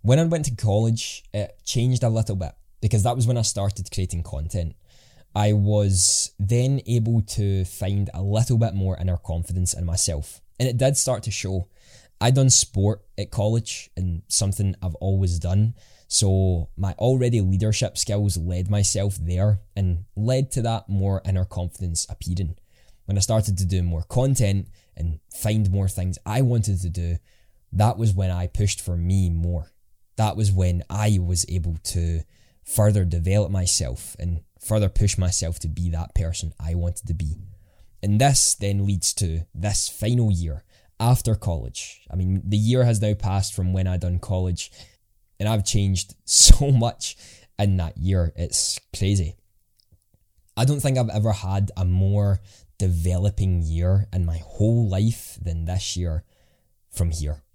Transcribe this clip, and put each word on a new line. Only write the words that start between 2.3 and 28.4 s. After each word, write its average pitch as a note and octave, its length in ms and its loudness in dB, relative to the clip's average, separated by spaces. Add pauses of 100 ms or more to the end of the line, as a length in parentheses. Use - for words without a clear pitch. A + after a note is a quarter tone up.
bit, F2+ 160 -6 (280)
because G#2 240 2
that - 100 0
was A#2+ 120 0
when B2 100 2
I A#2 60 0
started G2 500 -4
creating F2 320 -4
content. D#2 500 -6 (640)
I G#2 160 2
was G2+ 880 2
then B2 460 0
able A2+ 360 2
to G2 420 -2
find G2 480 -2
a F#2 100 -6
little A2 360 0
bit A2+ 160 0
more F#2+ 240 -2
inner F2 200 -2
confidence F2 560 -4
in F2 100 -6
myself. E2 560 -4 (180)
And B2+ 100 0
it A#2+ 80 -2
did C3 200 2
start - 280 -2
to A2 60 -4
show. F#2+ 380 -6 (520)
I'd B2 140 4
done C3+ 160 6
sport - 520 2 (140)
at G#2 140 -6
college, A2 680 -2
and F2 320 -4
something G2 540 0
I've F2 140 -6
always F#2+ 420 0
done. G2 360 2 (340)
So F#2+ 680 2
my F#2+ 180 -4
already B2 460 2
leadership G2 560 0
skills G2+ 400 0
led F2+ 320 -4
myself G2+ 480 0
there F2+ 440 0 (160)
and F#2 300 0 (100)
led C3 360 0
to B2+ 100 -2
that A2+ 260 -2
more G2 360 0
inner F#2+ 200 0
confidence F2 680 -6
appearing. F2+ 460 -4 (480)
When G2 120 -2
I G2 40 2
started G2+ 380 0
to F#2 60 0
do F2+ 200 0
more E2 180 -2
content A2+ 640 0 (300)
and E2 240 -4 (120)
find G#2+ 380 0
more F#2+ 180 0
things F#2 380 -4
I A2+ 160 0
wanted G#2+ 380 2
to F2+ 100 -4
do, E2+ 280 -4 (540)
that G#2 240 2
was G#2+ 160 2
when F#2 200 0
I F2+ 160 -4